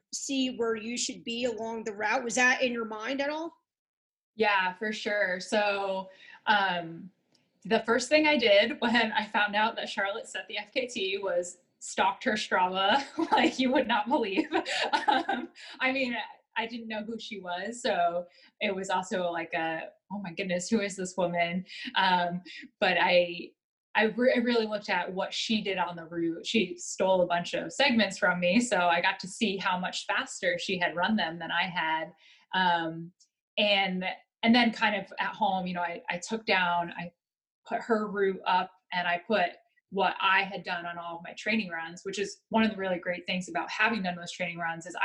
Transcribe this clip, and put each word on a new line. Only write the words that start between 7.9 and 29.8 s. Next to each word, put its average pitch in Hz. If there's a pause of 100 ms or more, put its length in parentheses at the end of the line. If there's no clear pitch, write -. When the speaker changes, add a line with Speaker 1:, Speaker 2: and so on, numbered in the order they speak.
Speaker 2:
thing 302
I 302
did 226
<laughs> -
when 226
I 214
found 208
out 220
that 202
Charlotte 202
set 190
the 208
F 208
K 254
T 196
was 180 (240)
stalked 190
her 220
Strava 196 (160)
<laughs> 330
like -
you 254
would 262
not 220
believe. 226
<laughs> 349 (500)
Um, - (320)
I 262
mean, 262 (420)
I 226
didn't 233
know 214
who 226
she 214
was, 185
so 175 (340)
it 208
was 190
also 185
like 165
a, 165 (280)
"Oh 202
my 180
goodness, 180
who 220
is 196
this 180
woman?" 175 (320)
Um, 180 (380)
but 180
I, 175 (460)
I 214 (120)
re-, 240
I 247
really 233
looked 214
at 185
what 185
she 214
did 190
on 175
the 165
route. 165
She 180
stole 190
a 175
bunch 175
of 165
segments 226
from 180
me, 180
so 226
I 175
got 190
to 185
see 196
how 185
much -